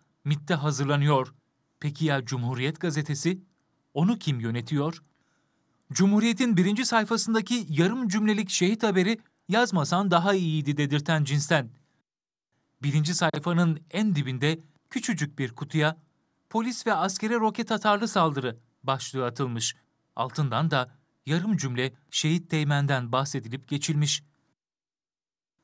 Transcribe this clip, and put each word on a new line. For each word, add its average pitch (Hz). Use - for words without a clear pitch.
mitte 147
hazırlanıyor. 143
Peki 147
ya 139
Cumhuriyet 127
gazetesi? 156
Onu 202
kim 135
yönetiyor? 120
Cumhuriyet'in 214
birinci 208
sayfasındaki 226
yarım 196
cümlelik 208
şehit 202
haberi 202
yazmasan 190
daha 180
iyiydi 156
dedirten 147
cinsten. 139
Birinci 151
sayfanın 170
en 208
dibinde 139
küçücük 151
bir 127
kutuya 156
"Polis 226
ve 214
askere 190
roket 220
atarlı 214
saldırı" 139
başlığı 131
atılmış. 120
Altından 131
da 131
yarım 175
cümle 131
şehit 165
Teğmen'den 143
bahsedilip 131
geçilmiş. 147